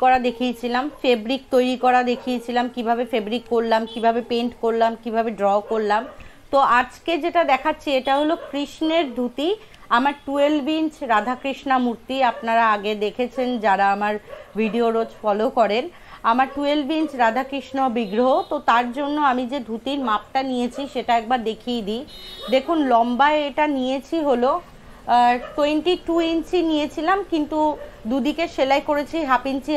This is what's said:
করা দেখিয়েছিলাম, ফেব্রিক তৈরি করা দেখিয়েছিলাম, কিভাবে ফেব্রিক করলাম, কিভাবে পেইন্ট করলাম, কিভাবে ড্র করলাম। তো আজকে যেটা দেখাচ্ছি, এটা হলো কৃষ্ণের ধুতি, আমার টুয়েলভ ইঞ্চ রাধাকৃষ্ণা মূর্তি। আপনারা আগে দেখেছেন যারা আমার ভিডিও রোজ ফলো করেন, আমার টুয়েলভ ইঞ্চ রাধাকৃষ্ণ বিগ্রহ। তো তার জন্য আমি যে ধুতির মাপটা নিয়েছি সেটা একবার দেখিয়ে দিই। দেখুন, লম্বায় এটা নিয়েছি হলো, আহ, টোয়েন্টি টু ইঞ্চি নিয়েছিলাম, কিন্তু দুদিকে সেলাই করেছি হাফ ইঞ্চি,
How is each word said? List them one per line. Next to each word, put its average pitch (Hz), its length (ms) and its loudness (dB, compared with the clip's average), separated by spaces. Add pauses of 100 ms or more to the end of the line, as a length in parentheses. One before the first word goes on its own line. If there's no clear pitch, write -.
করা 254 140 6 (100)
দেখিয়েছিলাম, 247 560 -2 (180)
ফেব্রিক 247 400 0 (140)
তৈরি 254 280 4
করা 247 180 4 (100)
দেখিয়েছিলাম, 240 540 -2 (100)
কিভাবে 233 280 -2 (100)
ফেব্রিক 226 300 -2 (100)
করলাম, 226 280 2 (100)
কিভাবে 233 300 0 (100)
পেইন্ট 240 220 -2 (100)
করলাম, 226 280 2 (120)
কিভাবে 226 360 -2
ড্র 202 80 2 (240)
করলাম। 214 300 0 (500)
তো 277 60 4 (220)
আজকে 254 340 -4 (100)
যেটা 339 180 2 (100)
দেখাচ্ছি, 302 380 0 (100)
এটা 269 200 0
হলো 302 160 2 (140)
কৃষ্ণের 311 560 -2 (120)
ধুতি, 254 320 -2 (480)
আমার 277 160 2 (120)
টুয়েলভ 285 400 2 (120)
ইঞ্চ 311 160 -2 (200)
রাধাকৃষ্ণা 254 640 -2 (100)
মূর্তি। 240 300 -4 (160)
আপনারা 233 320 0 (120)
আগে 208 160 -4 (140)
দেখেছেন 247 420 -4 (180)
যারা 196 200 4 (100)
আমার 208 180 -2 (460)
ভিডিও 220 260 0 (100)
রোজ 226 160 -2 (100)
ফলো 214 260 0 (120)
করেন, 214 240 2 (480)
আমার 254 240 2
টুয়েলভ 285 340 0 (100)
ইঞ্চ 311 120 -2 (120)
রাধাকৃষ্ণ 262 540 -2 (200)
বিগ্রহ। 233 340 2 (200)
তো 311 40 -2 (140)
তার 240 160 4 (120)
জন্য 294 200 -2 (140)
আমি 254 200 -2
যে 285 80 -4 (100)
ধুতির 262 300 -6 (100)
মাপটা 214 320 -2 (100)
নিয়েছি 247 300 -2 (120)
সেটা 233 260 -2
একবার 233 200 0 (100)
দেখিয়ে 240 380 -4
দিই। 220 140 -4 (520)
দেখুন, 285 240 2 (140)
লম্বায় 247 480 4 (100)
এটা 302 160 0 (120)
নিয়েছি 262 400 -2 (120)
হলো, 247 300 2
আহ, - 760 0 (220)
টোয়েন্টি 302 360 2 (140)
টু 330 80 0 (160)
ইঞ্চি 330 280 0 (120)
নিয়েছিলাম, 311 460 0 (140)
কিন্তু 302 280 -2 (520)
দুদিকে 277 340 0 (100)
সেলাই 277 340 2
করেছি 294 280 -2 (120)
হাফ 247 220 2
ইঞ্চি, 277 260 -4